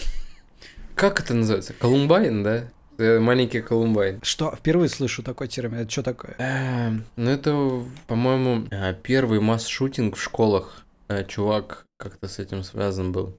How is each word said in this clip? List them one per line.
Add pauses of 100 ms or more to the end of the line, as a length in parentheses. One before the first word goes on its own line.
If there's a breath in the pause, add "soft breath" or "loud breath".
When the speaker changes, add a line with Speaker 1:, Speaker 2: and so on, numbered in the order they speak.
(960 loud breath)
Speaker 1:
Как
это
называется?
Колумбайн,
да? (340)
Э,
маленький
Колумбайн.
Speaker 2:
Что?
Впервые
слышу
такой
термин.
Это
чё
такое?
Speaker 1:
Эм, (120)
ну
это, (240)
по-моему,
э,
первый
масс-шутинг
в
школах. (220)
Э,
чувак (120)
как-то
с
этим
связан
был.